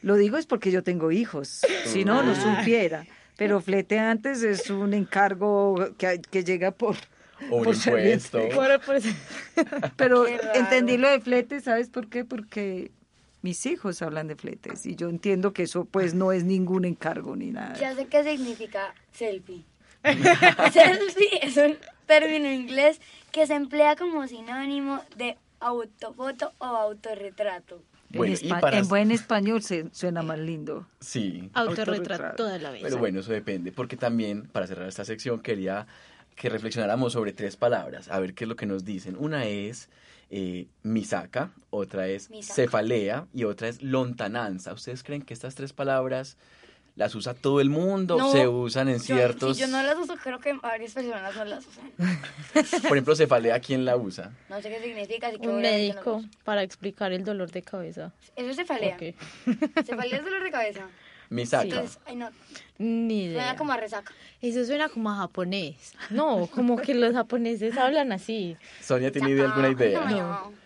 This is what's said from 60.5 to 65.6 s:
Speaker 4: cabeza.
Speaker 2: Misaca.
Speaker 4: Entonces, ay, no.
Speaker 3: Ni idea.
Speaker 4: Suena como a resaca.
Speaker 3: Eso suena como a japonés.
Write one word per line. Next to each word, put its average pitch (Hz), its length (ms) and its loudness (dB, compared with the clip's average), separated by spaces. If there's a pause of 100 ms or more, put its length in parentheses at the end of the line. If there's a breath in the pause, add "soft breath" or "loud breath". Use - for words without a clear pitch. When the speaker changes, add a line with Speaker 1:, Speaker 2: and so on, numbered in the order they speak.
Speaker 4:
cabeza. 208 300 -4 (480 loud breath)
Speaker 2:
Misaca. 120 360 0
Speaker 4:
Entonces, - 400 -6
ay, 247 100 -14
no. 240 140 -10 (480 loud breath)
Speaker 3:
Ni 226 480 -2
idea. 165 180 -4
Speaker 4:
Suena 254 140 -4
como 294 160 -2
a 240 40 -2
resaca. 214 360 -10 (280 loud breath)
Speaker 3:
Eso 247 240 -2
suena 294 220 0
como 220 240 -4
a 196 60 -4
japonés. 180 760 -6 (160)